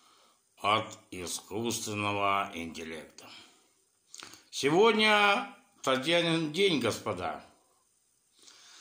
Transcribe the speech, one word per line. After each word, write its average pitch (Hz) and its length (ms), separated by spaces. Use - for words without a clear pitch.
от 104 400
искусственного 101 1400
интеллекта». 80 800
Сегодня 208 1040
Татьянин 160 680
день, 175 280
господа. 90 600